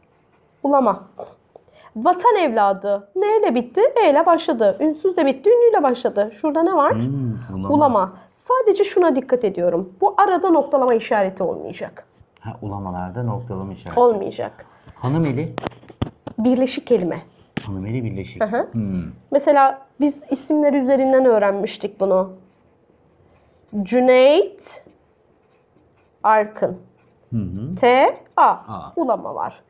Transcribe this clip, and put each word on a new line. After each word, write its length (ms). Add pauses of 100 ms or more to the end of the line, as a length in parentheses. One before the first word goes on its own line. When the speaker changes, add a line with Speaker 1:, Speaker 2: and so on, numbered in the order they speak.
(640)
Speaker 1:
Ulama. 420 (920)
Vatan 400
evladı. 800
Ne 220
ile 160
bitti? 260 (240)
E 60
ile 160
başladı. 540
Ünsüz 360
de 100
bitti, 240
ünlüyle 320
başladı. 480 (100)
Şurada 220
ne 120
var? 200
Speaker 2:
Hmm, 400 (200)
ulama. 200
Speaker 1:
Ulama. 380 (200)
Sadece 520
şuna 320
dikkat 280
ediyorum. 560
Bu 180
arada 320
noktalama 440
işareti 480
olmayacak. 640 (340)
Speaker 2:
Ha, 220
ulamalarda 600
noktalama 500
işareti. 280
Speaker 1:
Olmayacak. 680 (280)
Speaker 2:
Hanım 300
eli. 300 (840)
Speaker 1:
Birleşik 480
kelime. 320 (480)
Speaker 2:
Hanım 200
eli 180
birleşik. 380
Speaker 1:
Hı 40
hı. 260
Speaker 2:
Hmm. 300 (280)
Speaker 1:
Mesela 560 (140)
biz 300
isimler 420
üzerinden 520
öğrenmiştik 760
bunu. 320 (1500)
Cüneyt 1000 (1400)
Arkın. 560 (540)
Speaker 2:
Hı 60
hı. 420
Speaker 1:
T, 340 (220)
A. 100
Speaker 2:
A. 500
Speaker 1:
Ulama 380
var. 360